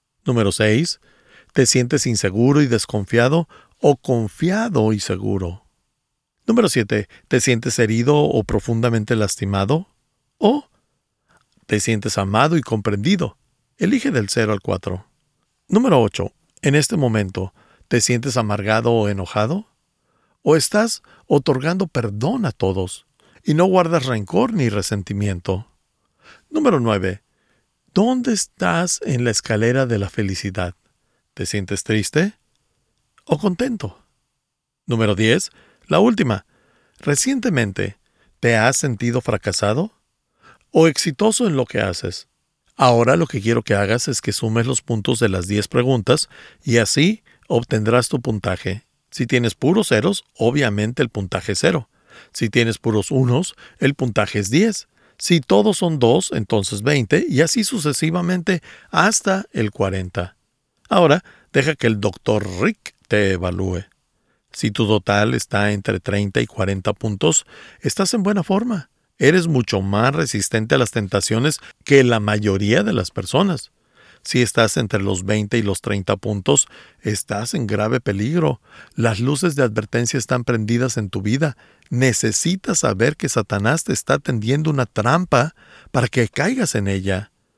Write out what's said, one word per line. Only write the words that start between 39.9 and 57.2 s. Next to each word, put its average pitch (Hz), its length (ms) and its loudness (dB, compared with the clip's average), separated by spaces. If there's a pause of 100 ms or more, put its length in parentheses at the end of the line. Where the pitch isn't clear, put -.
o 165 160 6
exitoso 208 580 0
en 160 100 0
lo 123 100 0
que - 140 -4
haces? 95 480 -6 (460)
Ahora 123 420 4
lo 170 100 0
que 120 140 -6
quiero 113 220 0
que 110 120 -2
hagas 101 340 0
es 131 120 -4
que 107 120 -6
sumes 113 340 -2
los 131 160 -4
puntos 113 380 -2
de 117 80 2
las 92 180 -2
diez 104 220 -2
preguntas 127 600 2 (360)
y 117 140 4
así 151 440 2 (240)
obtendrás 117 600 0
tu 135 120 -2
puntaje. 101 640 -4 (240)
Si 117 160 -6
tienes 120 280 0
puros 185 340 0
ceros, 143 360 2 (120)
obviamente 117 680 0
el 120 80 -2
puntaje 98 420 -4
es 98 60 -4
cero. 160 320 0 (420)
Si - 160 -4
tienes 113 300 0
puros 107 320 0
unos, 131 440 0 (240)
el 143 160 0
puntaje 107 440 -2
es 98 100 -2
diez. 196 400 0 (300)
Si 170 220 2
todos 202 360 2
son 165 220 -2
dos, 127 340 4
entonces 104 480 -2
veinte, 143 480 0